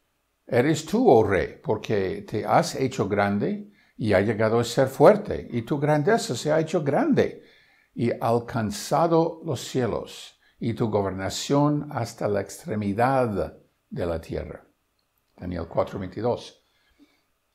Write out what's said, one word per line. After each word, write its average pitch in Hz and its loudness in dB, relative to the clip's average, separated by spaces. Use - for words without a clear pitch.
"Eres 147 2
tú, 233 2
oh 117 8
rey, 95 0
porque 107 -2
te 104 -4
has 117 2
hecho 123 -2
grande 101 -2
y 104 0
ha 92 6
llegado 110 2
a 120 2
ser 131 0
fuerte, - 4
y 117 -2
tu 147 -2
grandeza 147 2
se 147 -4
ha 160 2
hecho 160 0
grande 151 2
y 117 0
alcanzado 123 0
los 139 -4
cielos, - -4
y 113 -4
tu 110 -2
gobernación 104 0
hasta 117 -6
la 104 0
extremidad 104 -2
de 113 -6
la 82 -4
tierra". 78 -10
Daniel 87 -8
cuatro 98 -4
veintidós. 104 -6